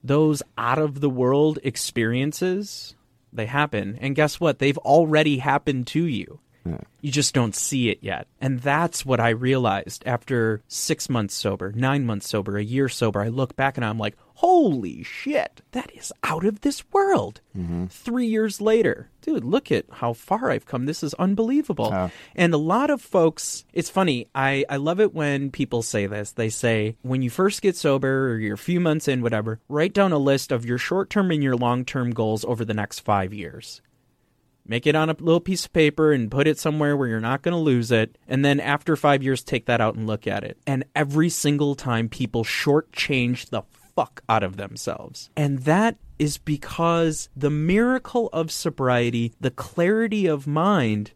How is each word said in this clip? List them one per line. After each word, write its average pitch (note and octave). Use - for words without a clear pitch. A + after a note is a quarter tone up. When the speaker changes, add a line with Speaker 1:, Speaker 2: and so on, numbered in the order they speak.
Speaker 1:
those D3
out-of-the-world C#3
experiences, C#3
they A2+
happen. A2+
And C3+
guess D3+
what? D#3
They've C#3
already D#3
happened C3+
to D#3+
you. A2+
Speaker 2:
Yeah. E2+
Speaker 1:
You D3
just C#3
don't A#2
see B2
it -
yet. F#2+
And C3
that's D3
what B2+
I A#2
realized A#2+
after A#2
six -
months A2+
sober, G2
nine C3
months G#2+
sober, G2+
a G#2+
year B2+
sober. G#2
I A2
look B2+
back C3+
and B2
I'm A2
like, G#2+
"Holy D3
shit, -
that -
is -
out D#3+
of G#3
this -
world." F#4+
Speaker 2:
Mm-hmm. F2
Speaker 1:
Three A#3+
years A3
later, G#3+
dude, C4+
look G3+
at A2
how A#2+
far G#3+
I've A2+
come. B2+
This D3+
is D3+
unbelievable. G3+
Speaker 2:
Uh. F#2
Speaker 1:
And E3+
a D3+
lot G3
of C#4+
folks, -
it's -
funny, D3+
I, C3+
I C#3
love D#3
it G#3+
when C#3
people B2+
say G#2
this. G#2
They A2+
say, A2
when C3
you B2
first F#3+
get F#3
sober C3+
or A2+
you're G#2+
a -
few F3
months D#3+
in, B2+
whatever, A2
write D3+
down G3
a D#3
list C#3
of A#2+
your A#2+
short-term F#3
and D3+
your C3+
long-term B2
goals A2
over A#2
the G#2+
next G#2
five G2
years. -
Make A#2
it D3+
on D#3
a D#3
little E3
piece F3+
of -
paper D#3
and A#2+
put C3+
it D#3
somewhere D3+
where C#3
you're A2
not B2
gonna F3
lose B2+
it. A2+
And C3+
then C#3+
after D3
five C#3
years, C3
take A#2+
that A#2
out A2
and A2
look G#2+
at G#2
it. -
And C3+
every D3+
single D3
time, A#2
people A#2
shortchange -
the G#2+
fuck -
out A2
of F#2+
themselves. -
And C#3+
that F#3
is D3
because E3
the C#3
miracle G#3+
of E3
sobriety, A#2+
the C3
clarity G#3
of C#3+
mind D3